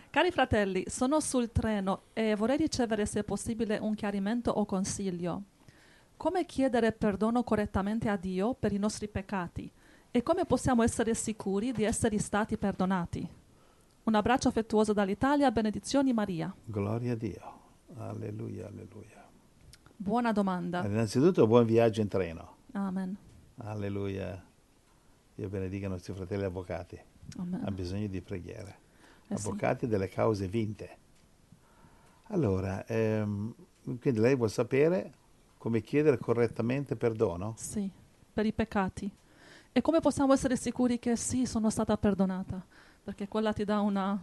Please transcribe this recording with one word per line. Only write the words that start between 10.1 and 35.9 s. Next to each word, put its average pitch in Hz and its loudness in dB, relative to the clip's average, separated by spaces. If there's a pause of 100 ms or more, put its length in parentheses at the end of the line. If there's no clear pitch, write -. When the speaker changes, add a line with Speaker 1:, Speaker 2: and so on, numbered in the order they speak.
Speaker 1:
E 240 2
come 339 2
possiamo 254 4
essere 226 2
sicuri 214 -2
di 214 -2
essere 214 2
stati 208 -2
perdonati? 185 0 (760)
Un 226 2
abbraccio 240 4
affettuoso 214 2
dall'Italia, 262 2
benedizioni 233 2
Maria. 185 -2 (120)
Speaker 2:
Gloria 110 -2
a 117 -2
Dio. 107 -8 (400)
Alleluia, 107 -8
alleluia. 101 -16 (840)
Speaker 1:
Buona 226 2
domanda. 180 -2
Speaker 2:
Innanzitutto 123 4
buon 117 8
viaggio 113 4
in 104 0
treno. 85 -4 (160)
Speaker 1:
Amen. 190 -6 (440)
Speaker 2:
Alleluia. 101 -6 (920)
Dio 107 -8
benedica 98 -4
i 95 -4
nostri 92 -8
fratelli 98 -4
avvocati. 87 -6 (380)
Speaker 1:
Amen. 180 -6
Speaker 2:
Ha - -4
bisogno 95 -4
di 95 -6
preghiere. 90 -12 (500)
Speaker 1:
Eh - -6
sì. 104 -8
Speaker 2:
Avvocati 131 -2
delle 98 0
cause 107 0
vinte. 104 -4 (1300)
Allora, 98 0
ehm, 110 -2 (460)
quindi 127 0
lei 123 6
vuol 117 2
sapere 147 2 (460)
come 113 -2
chiedere 147 4